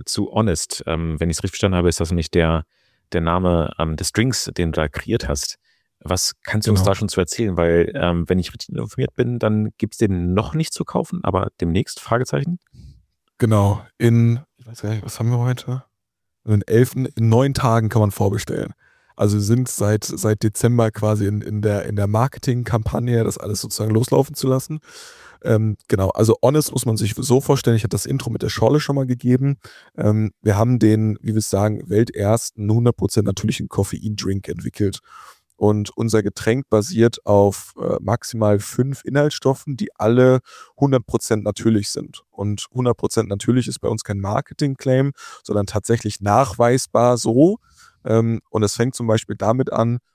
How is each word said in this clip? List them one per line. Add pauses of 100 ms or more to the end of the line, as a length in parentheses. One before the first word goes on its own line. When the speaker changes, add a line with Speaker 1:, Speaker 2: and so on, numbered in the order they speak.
Speaker 1:
zu
Honest.
Ähm,
wenn
ich's
richtig
verstanden
habe,
ist
das
nämlich
der, (480)
der
Name,
ähm,
des
Drinks,
den
du
da
kreiert
hast. (420)
Was (100)
kannst
du
uns
Speaker 2:
Genau.
Speaker 1:
da
schon
zu
erzählen?
Weil,
ähm,
wenn
ich
richtig
informiert
bin,
dann
gibt's
den
noch
nicht
zu
kaufen,
aber (120)
demnächst,
Fragezeichen? (800)
Speaker 2:
Genau, (140)
in, (160)
ich
weiß
gar
nicht,
was
haben
wir
heute? (580)
Also
in
elf,
in
neun
Tagen
kann
man
vorbestellen. (420)
Also
wir
sind
seit,
seit
Dezember
quasi
in,
in
der,
in
der
Marketingkampagne,
das
alles
sozusagen
loslaufen
zu
lassen. (640)
Ähm, (120)
genau,
also
Honest
muss
man
sich
so
vorstellen,
ich
hatte
das
Intro
mit
der
Schorle
schon
mal
gegeben. (380)
Ähm,
wir
haben
den,
wie
wir
es
sagen,
weltersten
hundert
Prozent
natürlichen
Koffeindrink
entwickelt. (560)
Und
unser
Getränk
basiert
auf,
äh,
maximal
fünf
Inhaltsstoffen,
die
alle (380)
hundert
Prozent
natürlich
sind.
Und
hundert
Prozent
natürlich
ist
bei
uns
kein
Marketing-Claim, (320)
sondern
tatsächlich
nachweisbar
so. (460)
Ähm, (100)
und
es
fängt
zum
Beispiel
damit
an, (160)